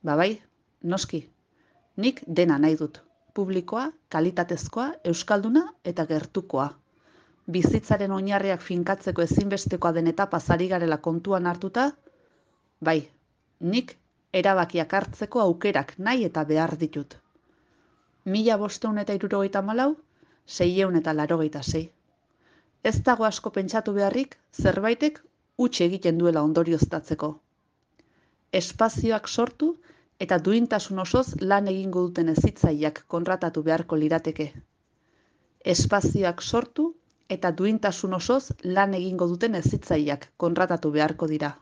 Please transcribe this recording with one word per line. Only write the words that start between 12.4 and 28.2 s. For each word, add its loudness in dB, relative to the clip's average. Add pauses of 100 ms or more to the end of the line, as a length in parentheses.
bai, 0 (500)
nik -2 (360)
erabakiak 2
hartzeko -2
aukerak 0
nahi 0
eta -2
behar 0
ditut. -6 (1120)
Mila 2
bostehun -4
eta -4
hirurogeita -2
hamalau, 0 (500)
seiehun 0
eta 2
laurogeita 0
sei. -4 (920)
Ez 0
dago 2
asko -2
pentsatu -2
beharrik 0 (160)
zerbaitek 0 (400)
huts 0
egiten 2
duela 4
ondorioztatzeko. 0 (1200)